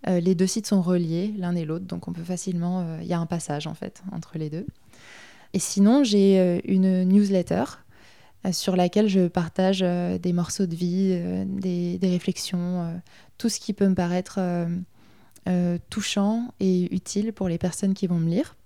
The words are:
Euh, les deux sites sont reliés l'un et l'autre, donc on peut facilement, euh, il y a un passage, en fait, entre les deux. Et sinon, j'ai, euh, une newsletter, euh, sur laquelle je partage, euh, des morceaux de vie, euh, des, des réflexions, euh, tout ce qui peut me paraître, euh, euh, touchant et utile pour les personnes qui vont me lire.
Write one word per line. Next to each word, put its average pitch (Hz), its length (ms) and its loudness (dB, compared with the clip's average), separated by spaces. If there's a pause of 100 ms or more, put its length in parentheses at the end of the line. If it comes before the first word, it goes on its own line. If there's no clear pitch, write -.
Euh, 185 100 2
les 180 160 2
deux 185 120 2
sites 208 200 -4
sont 196 140 4
reliés 175 560 0
l'un 175 200 -2
et 165 100 -2
l'autre, 165 180 -6
donc 175 240 -10
on 175 40 -6
peut 165 120 -10
facilement, 180 560 -4
euh, 165 220 -6
il 170 40 -10
y 175 60 -4
a 170 60 0
un 165 80 -2
passage, 156 400 -4
en 160 80 -8
fait, - 280 -12 (100)
entre - 260 -10
les 156 100 -4
deux. 165 180 -8 (840)
Et 190 60 0
sinon, 220 460 4
j'ai, 196 340 6
euh, 180 260 2
une 185 400 2
newsletter, 190 600 4 (800)
euh, 185 60 0
sur 185 240 0
laquelle 185 320 4
je 185 200 4
partage, 185 540 0
euh, 175 340 0
des 175 160 -2
morceaux 175 340 0
de 165 80 -4
vie, 180 380 0
euh, 180 340 -2
des, 185 520 -2
des 185 100 0
réflexions, 180 760 -2
euh, 170 120 -6 (420)
tout - 120 -4
ce - 120 -4
qui 208 140 -6
peut 196 140 2
me 190 60 4
paraître, 180 440 -2
euh, 175 300 -2 (800)
euh, 175 280 2 (140)
touchant 214 720 -2
et 180 340 2
utile 208 380 -2
pour 196 160 -4
les 170 100 -2
personnes 190 360 0
qui 196 120 -2
vont 170 140 2
me 165 100 2
lire. 208 360 -2